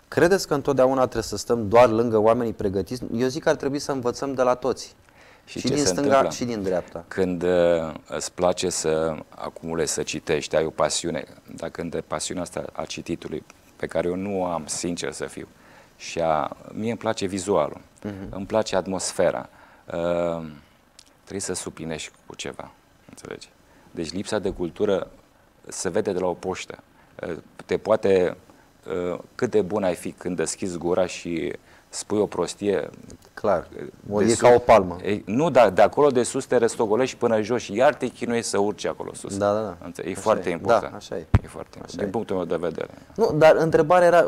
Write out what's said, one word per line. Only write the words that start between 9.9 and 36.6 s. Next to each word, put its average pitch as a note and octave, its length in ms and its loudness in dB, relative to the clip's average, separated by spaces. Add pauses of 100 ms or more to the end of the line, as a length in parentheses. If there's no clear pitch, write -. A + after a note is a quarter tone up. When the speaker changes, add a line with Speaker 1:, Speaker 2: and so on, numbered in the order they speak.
Speaker 2:
să - 100 -4
citești, D2+ 540 -4
ai D#2+ 80 2
o D#2 60 -4
pasiune, D#2 540 -2 (320)
dar D#2+ 120 -10
când E2 220 -8
de D#2+ 160 -6
pasiunea E2+ 360 -6
asta D#2+ 300 -8
a D#2+ 120 -8
cititului, - 580 -8 (340)
pe - 100 -6
care E2 220 -2
eu F2 80 -2
nu G2 240 -4
o F2+ 40 -2
am, E2 220 -4
sincer E2+ 460 -6
să D2 120 -10
fiu, - 240 -12 (480)
și - 240 -8
a, D#2 360 0 (160)
mie A2 180 -6
îmi A2 80 -6
place A2 280 -4
vizualul, F2+ 540 -2 (220)
Speaker 1:
Mhm. G#2 120 -8 (160)
Speaker 2:
îmi G2 160 -8
place A2 300 0
atmosfera, F2 720 -2 (460)
uh, E2+ 520 -2 (760)
trebuie G2 200 -10
să F#2 140 -6
suplinești D#2+ 560 -8 (160)
cu - 80 -16
ceva, C#2+ 360 -12 (380)
înțelegi? - 400 -16 (420)
Deci E2 220 -8
lipsa G#2 260 -4
de F#2+ 120 -2
cultură F2+ 600 -2 (580)
se - 200 -8
vede G2 240 -2
de F2+ 60 -4
la F2+ 80 0
o F2+ 80 0
poștă. - 440 -8 (500)
Uh, E2 80 -6 (300)
te F#2+ 100 0
poate, F#2+ 600 2 (760)
uh, - 60 -6 (160)
cât B2 160 -2
de G#2+ 120 2
bun G2+ 200 -4
ai F2+ 120 0
fi F2 180 -10
când F2+ 240 -8
deschizi E2+ 420 -4
gura F2+ 280 0
și E2 460 -6 (400)
spui - 260 -4
o G2+ 80 2
prostie, F#2 640 -2 (440)
Speaker 1:
Clar. F#2+ 320 0 (100)
Speaker 2:
uh, - 100 -12 (240)
Speaker 1:
O, G#2 80 -2
Speaker 2:
de G#2 60 4
Speaker 1:
e A2 100 4
Speaker 2:
sub A#2 40 0 (100)
Speaker 1:
ca B2 60 12
o A#2 40 10
palmă. G2 460 6
Speaker 2:
Ei, G2+ 220 -2
nu, C#3+ 240 2
dar A#2+ 200 8
de F#2 120 6
acolo C#3+ 260 6
de B2 140 4
sus C3 240 -4
te B2+ 100 2
răstogolești A#2 600 2